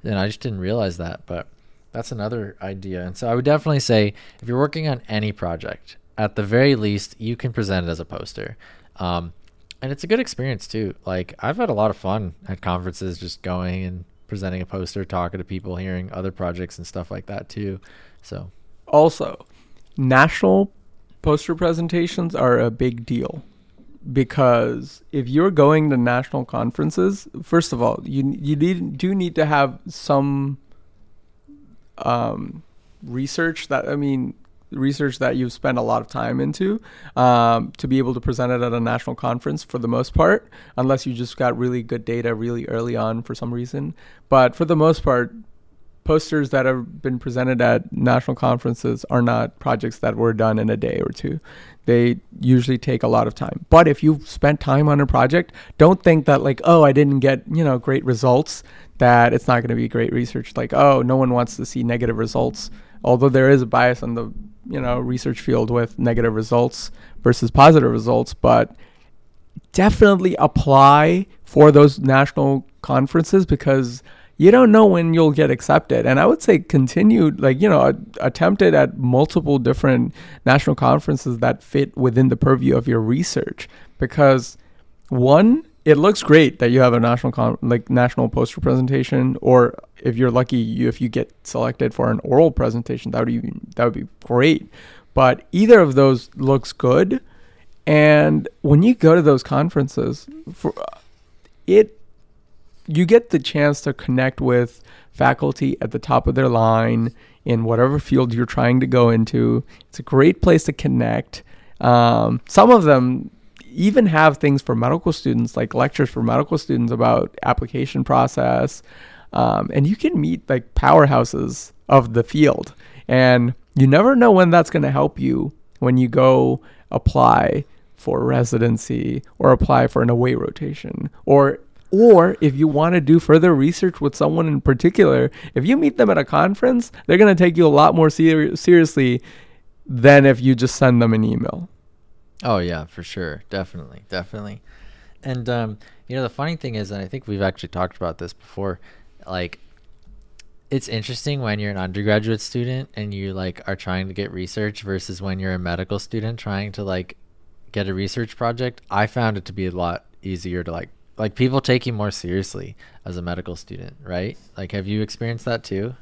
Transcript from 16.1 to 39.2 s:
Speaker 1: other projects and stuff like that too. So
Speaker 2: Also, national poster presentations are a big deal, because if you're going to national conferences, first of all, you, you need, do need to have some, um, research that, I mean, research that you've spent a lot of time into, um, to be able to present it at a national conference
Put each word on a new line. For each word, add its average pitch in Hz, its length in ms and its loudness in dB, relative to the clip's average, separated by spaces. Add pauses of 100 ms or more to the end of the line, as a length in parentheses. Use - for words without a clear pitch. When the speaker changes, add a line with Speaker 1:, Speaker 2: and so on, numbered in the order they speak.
Speaker 1:
other 92 200 -10
projects 90 440 -10
and 85 100 -18
stuff - 240 -14
like 95 160 -14
that 101 220 -14
too. 98 320 -12 (400)
So 92 300 -16 (400)
Speaker 2:
Also, - 560 0 (500)
national 160 760 2 (500)
poster 151 320 -2
presentations 170 800 -4
are 123 240 0
a 117 120 0
big 117 360 -6
deal, - 380 -8 (680)
because 123 920 -2 (100)
if 131 160 -6
you're 160 220 0
going 151 400 2
to 135 60 0
national 123 480 -2
conferences, 156 840 -4 (140)
first 165 300 -2
of 120 80 -6
all, 117 220 -2
you, 135 380 -6
you 143 160 -4
need, 170 420 -4
do 190 160 -2
need 180 220 -6
to 156 100 0
have 143 400 -2
some, 139 720 -4 (1400)
um, 117 640 -6 (400)
research 139 640 -6
that, - 200 -4
I 147 80 -4
mean, 139 380 -4 (380)
research 139 460 -4
that 123 180 -2
you've 127 160 -4
spent 127 260 -4
a 117 40 -4
lot 117 180 -2
of 117 80 -14
time 123 320 -6
into, 190 400 -4 (360)
um, 117 600 2
to - 100 -10
be 131 120 -2
able 127 160 -4
to 120 60 -8
present 123 320 -4
it 120 100 -4
at 120 100 -4
a 117 80 -4
national 117 360 -6
conference 127 460 -6